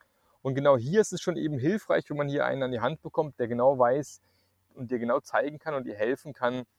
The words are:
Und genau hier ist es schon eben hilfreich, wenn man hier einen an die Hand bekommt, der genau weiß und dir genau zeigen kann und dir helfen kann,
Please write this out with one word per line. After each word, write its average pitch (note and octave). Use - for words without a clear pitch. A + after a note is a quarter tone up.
Und C3+
genau C#3
hier C#3
ist G#3
es F3+
schon F3
eben D3+
hilfreich, E3
wenn D3
man C#3+
hier C#3
einen C3+
an B2+
die A#2+
Hand C#3
bekommt, D#3
der A#2+
genau B2
weiß B2+
und A#2+
dir A#2+
genau A#2+
zeigen C#3+
kann D#3
und C3
dir A2
helfen B2
kann, B2+